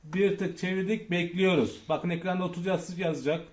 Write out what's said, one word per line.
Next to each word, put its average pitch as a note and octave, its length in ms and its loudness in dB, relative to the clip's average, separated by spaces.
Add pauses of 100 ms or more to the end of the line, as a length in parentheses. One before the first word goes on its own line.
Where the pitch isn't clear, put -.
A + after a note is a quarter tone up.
Bir F3+ 340 2
tık F3+ 200 -2
çevirdik. F#3+ 520 -2
Bekliyoruz. F3 640 2 (120)
Bakın D#3+ 220 0
ekranda F3+ 340 -2
otuz F3 220 -4
yazısı F3 340 -2
yazacak. D#3 400 0 (120)